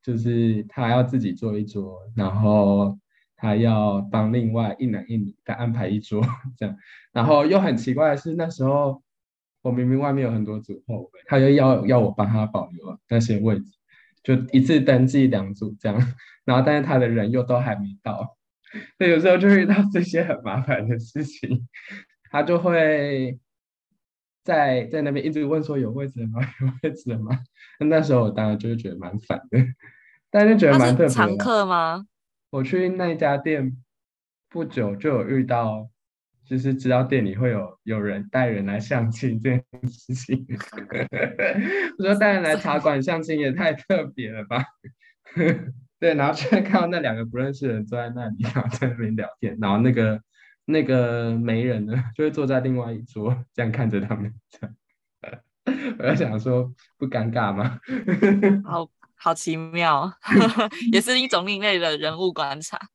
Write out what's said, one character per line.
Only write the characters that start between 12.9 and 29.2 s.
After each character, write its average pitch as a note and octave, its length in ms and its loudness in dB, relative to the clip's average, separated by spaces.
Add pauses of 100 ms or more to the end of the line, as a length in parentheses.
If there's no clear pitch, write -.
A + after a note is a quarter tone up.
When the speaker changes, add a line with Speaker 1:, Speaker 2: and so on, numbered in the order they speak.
Speaker 1:
那 A#2 120 2
些 A2+ 200 0
位 G#2+ 200 2
置， - 120 -12 (520)
就 C3 100 2 (180)
一 C3 100 8
次 D3+ 180 4
登 C3 260 6
记 C3 220 4
两 G2+ 260 -2
组 G#2 260 -8
这 - 80 -6
样， A#2+ 280 0 (280)
然 B2+ 140 2
后 C3 80 4
但 D3 140 4
是 C3+ 60 -2
她 C3+ 120 0
的 B2 100 4
人 A2+ 220 0
又 B2 140 0
都 B2 160 0
还 B2 160 -2
没 G2 260 -8
到， - 360 -10 (600)
所 F#3 100 2
以 - 20 6
有 E3 100 6
时 F3+ 100 4
候 F3+ 80 6
就 F#3 180 4
遇 F#3 100 4
到 G3 100 4 (160)
这 F3 100 2
些 E3+ 220 0
很 E3+ 200 -4
麻 G#2 180 -4
烦 B2+ 260 -2
的 A#2 120 -2
事 C#3+ 240 -8
情， B2+ 440 -6 (600)
她 D3 140 0
就 E3+ 160 2
会 D3 800 0 (1040)
在， C#3 440 2
在 D3+ 140 -4
那 C#3+ 100 -2
边 C#3 140 -4
一 D#3 40 0
直 D3+ 160 -2
问 D#3 180 0
说 C#3+ 140 -4
有 A#2+ 140 -2
位 C3+ 180 -6
置 B2+ 120 -10
了 A2+ 60 -6
吗？ A2+ 140 -4 (100)
<laughs> - 80 -20
有 C3+ 80 0 (140)
位 D#3 120 -2
置 - 180 -10
了 A2+ 80 -4
吗？ A2+ 200 -4 (400)
那 D#3 220 2
时 C#3+ 120 2
候 B2 100 4
我 G#2 80 0
当 G#2+ 180 -2
然 G#2+ 100 -2
就 A2 80 -6
会 A#2 80 -2
觉 A2+ 140 -8
得 F2 80 -12
蛮 F#2 220 -10
烦 - 200 -6 (100)